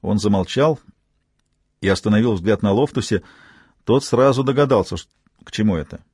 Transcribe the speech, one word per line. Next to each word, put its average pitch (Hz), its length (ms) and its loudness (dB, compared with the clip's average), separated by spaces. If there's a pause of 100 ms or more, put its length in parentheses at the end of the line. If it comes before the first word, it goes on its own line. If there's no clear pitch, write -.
Он 101 180 -2
замолчал 107 600 0 (960)
и 95 80 -2
остановил 107 460 2
взгляд 98 280 -2
на 101 120 2
Лофтусе. 113 500 -2 (600)
Тот 127 180 0
сразу 131 400 2
догадался, 131 540 0
ш-, - 100 -14 (380)
к - 60 -20
чему 107 260 0
это. - 260 -12 (100)